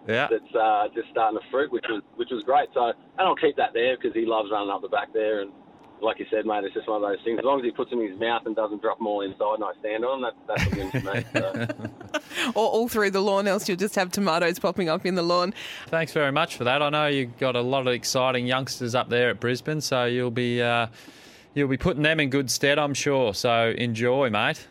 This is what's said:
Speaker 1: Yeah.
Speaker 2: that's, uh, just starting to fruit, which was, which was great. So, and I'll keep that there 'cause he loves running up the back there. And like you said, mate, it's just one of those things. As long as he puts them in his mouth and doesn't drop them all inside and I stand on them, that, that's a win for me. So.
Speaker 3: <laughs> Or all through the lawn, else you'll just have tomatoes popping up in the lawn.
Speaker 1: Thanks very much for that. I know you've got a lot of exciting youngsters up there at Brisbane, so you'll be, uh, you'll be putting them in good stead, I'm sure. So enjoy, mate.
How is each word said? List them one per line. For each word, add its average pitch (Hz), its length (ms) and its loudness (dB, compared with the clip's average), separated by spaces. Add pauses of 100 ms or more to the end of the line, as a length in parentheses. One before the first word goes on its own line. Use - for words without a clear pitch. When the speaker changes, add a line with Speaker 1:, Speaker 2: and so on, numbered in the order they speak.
Speaker 1:
Yeah. 120 220 2
Speaker 2:
that's, - 240 -2
uh, 110 400 4
just 113 160 -6
starting 110 300 0
to 95 100 -10
fruit, 131 220 -2
which 117 180 -4
was, 107 140 -4 (120)
which 120 140 -4
was 117 140 -6
great. 135 320 2
So, 123 140 2
and 113 40 -2 (240)
I'll 185 180 2
keep 147 200 2
that 120 180 0
there 120 240 2
'cause 120 160 -2
he 113 140 0
loves 110 240 0
running 101 180 -2
up 95 140 -4
the 101 40 -10
back 101 260 -2
there. 107 280 0
And 101 100 -8 (480)
like 110 200 -2
you 101 100 -6
said, 107 160 0
mate, 104 180 0
it's 98 120 -8
just 107 120 -6
one 107 160 0
of 104 60 -2
those 98 160 -2
things. 117 140 0
As - 60 -4
long 139 140 4
as 123 60 -6
he 117 60 0
puts 123 180 -6
them 120 100 -2
in 107 120 -2
his 92 80 -14
mouth 113 260 0
and 113 100 -4
doesn't 104 280 -2
drop 107 160 0
them 113 80 -2
all 104 140 0
inside 101 340 -2
and 107 100 -4
I 95 140 -4
stand 110 260 -4
on 131 160 -2
them, 120 100 -4 (160)
that, 107 140 -4
that's - 120 0
a - 40 -4
win - 140 -8
for 131 200 -4
me. 120 120 -4 (100)
So. 117 340 -2 (240)
Speaker 3:
<laughs> - 80 -20 (560)
Or 214 120 2
all 226 200 0
through 214 240 2
the 196 100 0
lawn, 202 260 2
else 196 200 0
you'll 185 100 0
just 202 180 -2
have 185 160 0
tomatoes 175 480 0
popping 185 300 0
up 175 160 -2
in 185 100 0
the 180 60 2
lawn. 180 320 2 (340)
Speaker 1:
Thanks 165 260 -2
very 143 180 2
much 156 240 0
for - 80 -6
that. 131 180 4
I 147 80 2
know 151 180 0
you've 135 300 -2
got 131 180 0
a 120 60 2
lot 131 200 0
of 127 120 2
exciting 127 540 0
youngsters 127 480 -2
up 120 140 0
there 120 200 4
at 98 100 -2
Brisbane, 131 420 -2
so 127 240 0
you'll 123 260 0
be, 120 300 0
uh, 120 260 2 (640)
you'll 143 140 0
be 131 100 0
putting 151 260 0
them 160 160 4
in 143 100 2
good 135 200 0
stead, 143 300 2
I'm 147 140 0
sure. 131 400 2
So 117 440 4
enjoy, 123 520 2
mate. 117 420 0